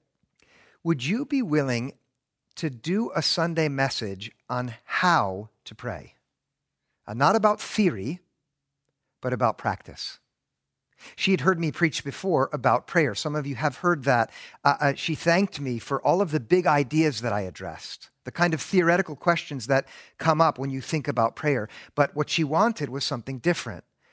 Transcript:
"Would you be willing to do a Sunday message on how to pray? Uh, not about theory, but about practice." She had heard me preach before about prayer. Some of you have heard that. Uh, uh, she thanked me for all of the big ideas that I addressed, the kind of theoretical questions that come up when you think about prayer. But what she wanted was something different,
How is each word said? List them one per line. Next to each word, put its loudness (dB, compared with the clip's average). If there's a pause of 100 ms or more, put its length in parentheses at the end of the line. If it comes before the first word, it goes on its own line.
(840)
"Would 0
you -2
be 0
willing 0 (640)
to -4
do -2
a 0
Sunday 0
message -4 (180)
on -4 (120)
how 0 (160)
to -18
pray? -10 (880)
Uh, -10
not 4
about 2
theory, 0 (1000)
but -4
about 0
practice." -6 (1000)
She 0
had 2
heard 2
me -2
preach -2
before 0
about 2
prayer. 2
Some -4
of -4
you -8
have -2
heard 0
that. 4 (320)
Uh, 4
uh, 2
she -4
thanked 0
me -4
for -4
all 2
of -2
the 0
big 2
ideas 2
that -2
I 0
addressed, -10 (140)
the -10
kind 2
of -2
theoretical 2
questions -2
that 2 (320)
come 4
up 4
when -4
you -6
think -4
about 0
prayer. 0 (260)
But 0
what -2
she 0
wanted 0
was -8
something -6
different, -2 (300)